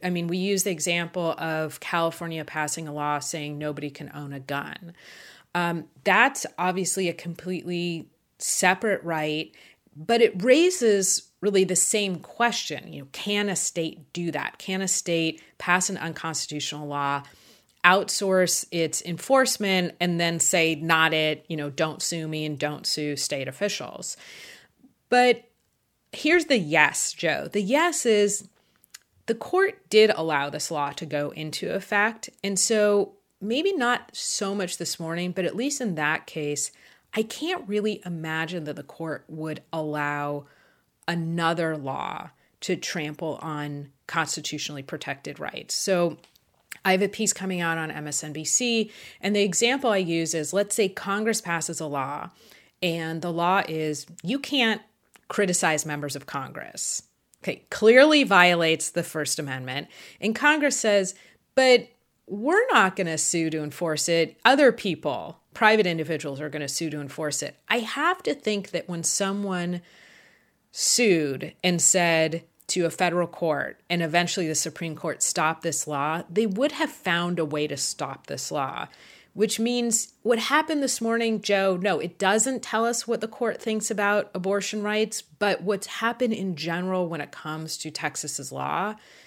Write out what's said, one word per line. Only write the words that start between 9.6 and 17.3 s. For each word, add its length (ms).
but 260
it 220
raises 880
really 220
the 140
same 400
question. 760
You 100
know, 100
can 360
a 60
state 580
do 200
that? 260
Can 240
a 60
state 520
pass 320
an 60
unconstitutional 920
law, 340